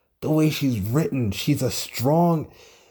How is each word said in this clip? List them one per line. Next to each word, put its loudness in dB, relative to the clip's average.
The -4
way 4
she's 0
written, -2
she's -2
a 0
strong, 0